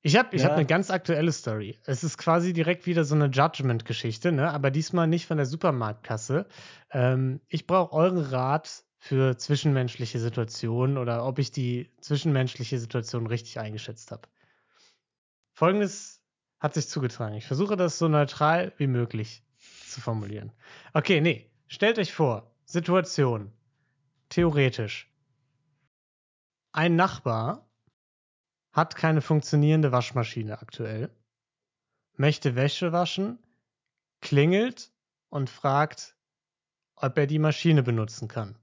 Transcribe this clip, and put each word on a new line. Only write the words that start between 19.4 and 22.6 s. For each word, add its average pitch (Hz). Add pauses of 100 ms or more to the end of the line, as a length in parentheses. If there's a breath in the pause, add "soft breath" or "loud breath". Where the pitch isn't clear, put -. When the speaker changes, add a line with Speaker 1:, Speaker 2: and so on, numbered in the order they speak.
Speaker 1:
zu -
formulieren. 107 (420 loud breath)
Okay, 160
nee. 151 (160)
Stellt 226
euch 185
vor, 123 (100)